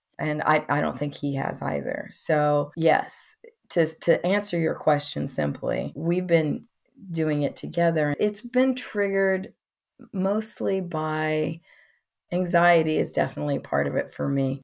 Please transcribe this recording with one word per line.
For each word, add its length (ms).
And 240
I, 260
I 140
don't 160
think 160
he 220
has 260
either. 500
So 640
yes, 600
to, 160
to 400
answer 320
your 160
question 540
simply, 680
we've 300
been 400
doing 320
it 120
together. 640
It's 220
been 320
triggered 800
mostly 720
by 800
anxiety 640
is 140
definitely 480
part 280
of 80
it 140
for 200
me. 340